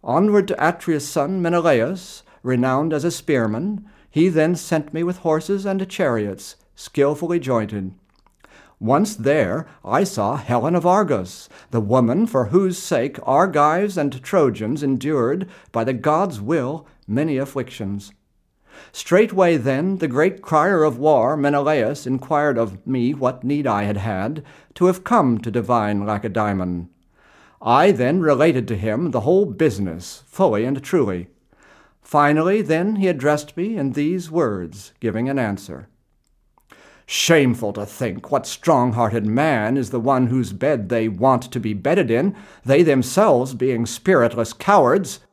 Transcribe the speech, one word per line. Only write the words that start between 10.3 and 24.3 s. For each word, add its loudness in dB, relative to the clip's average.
Helen -2
of 0
Argos, 0
the 0
woman 2
for 0
whose 2
sake -4
Argives 2
and -2
Trojans 0
endured, -2
by -2
the -2
gods' 0
will, -4
many -2
afflictions. -8
Straightway 2
then, 0
the -2
great 0
crier 2
of 0
war, 4
Menelaus, 0
inquired 0
of -4
me 0
what -2
need -2
I 0
had -2
had -4